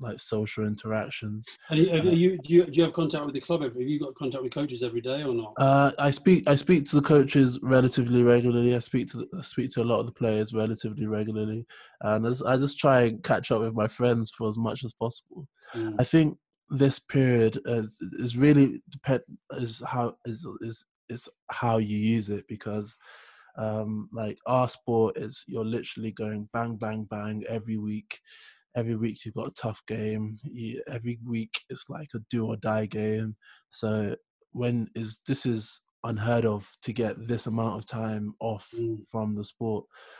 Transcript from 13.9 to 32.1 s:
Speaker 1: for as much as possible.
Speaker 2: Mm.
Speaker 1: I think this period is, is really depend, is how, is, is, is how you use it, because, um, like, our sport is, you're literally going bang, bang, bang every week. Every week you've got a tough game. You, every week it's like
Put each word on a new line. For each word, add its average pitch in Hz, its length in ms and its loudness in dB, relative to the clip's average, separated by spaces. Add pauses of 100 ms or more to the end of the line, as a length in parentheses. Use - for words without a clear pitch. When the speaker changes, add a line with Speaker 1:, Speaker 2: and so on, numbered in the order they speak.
Speaker 1:
for - 180 -6
as 107 100 -4
much 113 260 -4
as 113 80 -10
possible. - 560 -8 (260)
Speaker 2:
Mm. 330 240 -6
Speaker 1:
I - 60 4
think 160 320 4 (340)
this 139 300 2
period 120 640 2
is, 113 320 -4 (240)
is 120 160 -4
really 139 440 6 (100)
depend, 135 320 -2 (320)
is 117 300 -8
how, 120 300 -4 (120)
is, 120 200 -10 (140)
is, 113 240 -12 (240)
is 117 200 -12 (220)
how 117 280 0
you 104 200 0
use 107 320 0
it, 101 160 -6
because, 107 500 -8 (600)
um, 107 560 -6
like, 107 340 -6
our 127 220 2
sport 113 500 0
is, - 300 -12
you're 113 160 -6
literally 110 480 -6
going 107 400 -8
bang, 117 240 -4
bang, 110 340 -6
bang 107 380 -8
every 110 280 -6
week. 107 440 -8 (560)
Every 117 180 -2
week 110 300 -4
you've 107 100 -12
got 139 140 -6
a - 120 -12
tough 110 280 -6
game. 107 560 -6
You, 120 440 -10
every 120 380 -8
week 113 240 -6 (180)
it's - 200 -14
like 147 260 -12